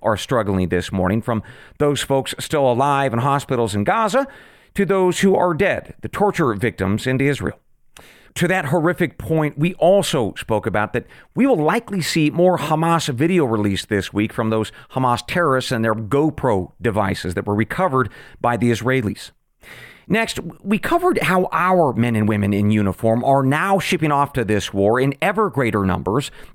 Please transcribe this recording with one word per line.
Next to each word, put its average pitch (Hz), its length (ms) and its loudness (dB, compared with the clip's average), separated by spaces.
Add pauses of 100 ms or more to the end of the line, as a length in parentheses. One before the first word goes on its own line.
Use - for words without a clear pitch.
are 110 140 0
struggling 95 540 0
this 87 200 -2
morning, 95 320 0
from 110 220 -4 (340)
those 147 240 0
folks 135 380 -2
still 139 280 0
alive 139 440 0
in 117 80 -2
hospitals 127 560 -2
in 101 80 0
Gaza 220 420 0 (480)
to 202 100 2
those 185 360 2
who 190 160 4
are 175 180 2
dead, 151 460 -2
the 120 80 -10
torture 175 460 0
victims 98 520 -2
in 131 140 0
Israel. 139 400 -2 (720)
To 175 140 0
that 185 160 0
horrific 165 520 0
point, 156 400 -2
we 175 180 0
also 165 640 2
spoke 107 300 -2
about 104 280 -2
that 80 120 -4 (300)
we 233 100 2
will 214 160 2
likely 196 380 0
see 151 280 2
more 175 300 2
Hamas 160 560 0
video 165 300 2
released 107 440 -2
this 98 240 -2
week 104 200 0
from 110 180 -2
those 110 220 -2 (220)
Hamas 123 300 0
terrorists 139 460 0
and 117 140 -2
their 113 100 2
GoPro 113 760 -2 (100)
devices 98 520 -2
that 98 120 -4
were 104 80 0
recovered 131 560 0 (300)
by 120 160 0
the 120 160 2
Israelis. 117 580 -2 (760)
Next, 220 320 -2 (220)
we 202 180 0
covered - 440 0
how 185 280 0
our 170 440 2
men 117 200 0
and 107 140 2
women 101 240 2
in 101 180 2
uniform 110 540 0
are 135 180 4
now 165 360 2
shipping 165 340 0
off 143 220 0
to 123 100 0
this 101 260 -2
war 104 300 2
in 139 220 2
ever 196 260 0
greater 113 380 0
numbers, 95 440 -2 (240)